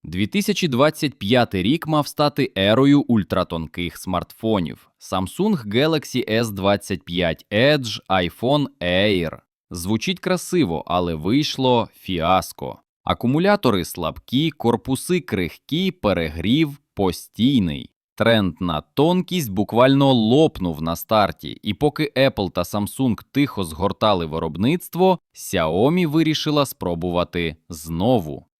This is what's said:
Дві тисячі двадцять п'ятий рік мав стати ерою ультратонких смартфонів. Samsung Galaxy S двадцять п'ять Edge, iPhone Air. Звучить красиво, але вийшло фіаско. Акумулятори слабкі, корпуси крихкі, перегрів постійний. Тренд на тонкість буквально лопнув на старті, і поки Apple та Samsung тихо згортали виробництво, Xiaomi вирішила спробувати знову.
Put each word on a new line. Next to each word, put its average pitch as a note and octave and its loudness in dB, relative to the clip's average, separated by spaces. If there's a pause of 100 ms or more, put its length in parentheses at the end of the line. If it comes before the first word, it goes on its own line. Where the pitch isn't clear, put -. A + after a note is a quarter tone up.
Дві F2+ -2
тисячі G3 -2
двадцять C#3+ 0
п'ятий G#2 0
рік D3 0
мав D3+ 0
стати D3 -2
ерою C#3+ 4
ультратонких F2 -2
смартфонів. F2 -4 (220)
Samsung A#2 -2
Galaxy B2+ 0
S A2+ -4
двадцять G2 -2
п'ять E2+ -4
Edge, B2 0 (100)
iPhone A2+ 0 (160)
Air. F2+ 0 (340)
Звучить G#2+ -4
красиво, E3+ -2
але F2 0
вийшло B2 0
фіаско. E2+ -2 (240)
Акумулятори C3 0
слабкі, A#2+ -4
корпуси B2+ -2
крихкі, C3+ -4
перегрів G2 0 (160)
постійний. F#2+ 0 (220)
Тренд G#2+ 2
на D#2+ -2
тонкість E3+ 0
буквально C3 4
лопнув A2 2
на E2 -2
старті, E2+ -2
і G#2 -4
поки D3 -2
Apple B2 0
та F2 -2
Samsung G#2 -2 (120)
тихо C#3 -2
згортали F2+ 0
виробництво, A2 -2 (160)
Xiaomi G#2 0
вирішила D3+ 0
спробувати F2 -2 (140)
знову. E2 -2 (140)